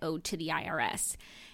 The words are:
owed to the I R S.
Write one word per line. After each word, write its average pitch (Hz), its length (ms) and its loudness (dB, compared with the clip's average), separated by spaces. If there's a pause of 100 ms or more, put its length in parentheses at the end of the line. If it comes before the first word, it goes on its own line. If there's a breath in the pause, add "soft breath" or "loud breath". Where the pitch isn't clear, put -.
owed 160 220 0
to - 120 0
the 160 160 0
I 156 120 2
R 160 140 0
S. - 380 2 (360 loud breath)